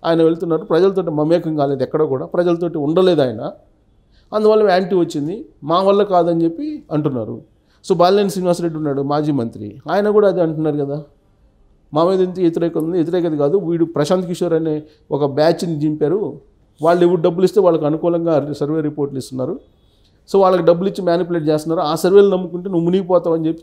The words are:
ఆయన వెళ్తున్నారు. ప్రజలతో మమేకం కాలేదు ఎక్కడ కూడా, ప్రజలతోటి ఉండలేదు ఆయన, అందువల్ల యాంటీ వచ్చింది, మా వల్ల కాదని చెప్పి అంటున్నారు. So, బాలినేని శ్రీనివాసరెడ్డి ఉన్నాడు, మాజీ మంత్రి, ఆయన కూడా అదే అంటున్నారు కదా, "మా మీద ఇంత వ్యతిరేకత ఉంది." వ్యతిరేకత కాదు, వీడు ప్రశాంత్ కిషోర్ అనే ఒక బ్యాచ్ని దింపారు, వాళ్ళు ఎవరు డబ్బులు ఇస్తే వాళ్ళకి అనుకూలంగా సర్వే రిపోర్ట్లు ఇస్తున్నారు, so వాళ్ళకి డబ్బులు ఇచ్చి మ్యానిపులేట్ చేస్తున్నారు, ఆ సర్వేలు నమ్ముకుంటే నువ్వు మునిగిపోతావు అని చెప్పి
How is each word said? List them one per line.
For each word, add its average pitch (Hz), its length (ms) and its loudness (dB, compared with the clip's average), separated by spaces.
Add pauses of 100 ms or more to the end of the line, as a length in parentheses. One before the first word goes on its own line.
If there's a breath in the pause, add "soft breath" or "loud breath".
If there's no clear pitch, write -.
ఆయన 165 180 2
వెళ్తున్నారు. 165 380 0
ప్రజలతో 185 400 0
మమేకం 160 540 -2
కాలేదు 139 280 -2
ఎక్కడ 156 200 -2
కూడా, 139 220 -4
ప్రజలతోటి 175 520 -2
ఉండలేదు 160 440 2
ఆయన, 127 300 -4 (800)
అందువల్ల 214 360 4
యాంటీ 185 260 2
వచ్చింది, 165 500 -2 (180)
మా 165 180 0
వల్ల 196 220 4
కాదని 175 400 2
చెప్పి 285 480 -4
అంటున్నారు. 123 500 -4 (480)
So, 185 80 2
బాలినేని 196 320 4
శ్రీనివాసరెడ్డి 170 480 -2
ఉన్నాడు, 143 240 -4
మాజీ 147 300 -2
మంత్రి, 117 500 -6 (100)
ఆయన 202 180 0
కూడా 202 180 4
అదే 180 140 0
అంటున్నారు 156 360 -2
కదా, 147 260 -6 (880)
"మా 165 160 2
మీద 190 120 2
ఇంత 180 180 -2
వ్యతిరేకత 170 380 0
ఉంది." 165 200 -4
వ్యతిరేకత 165 400 -2
కాదు, 147 200 2
వీడు 165 280 0
ప్రశాంత్ 170 400 0
కిషోర్ 175 280 -2
అనే 156 300 -2 (280 soft breath)
ఒక 147 140 -2
బ్యాచ్ని 160 500 0
దింపారు, 151 640 -2 (420)
వాళ్ళు 175 240 4
ఎవరు 175 160 2
డబ్బులు 175 240 2
ఇస్తే 185 160 2
వాళ్ళకి 165 240 4
అనుకూలంగా 156 680 0
సర్వే 151 280 -4
రిపోర్ట్లు 143 360 -4
ఇస్తున్నారు, 131 420 -8 (720)
so 196 60 4
వాళ్ళకి 185 240 4
డబ్బులు 170 260 2
ఇచ్చి 180 140 -8
మ్యానిపులేట్ 170 440 0
చేస్తున్నారు, 156 400 -2
ఆ 156 80 0
సర్వేలు 196 340 6
నమ్ముకుంటే 180 400 -4
నువ్వు 170 160 0
మునిగిపోతావు 175 500 0
అని 160 120 -2
చెప్పి 160 160 -6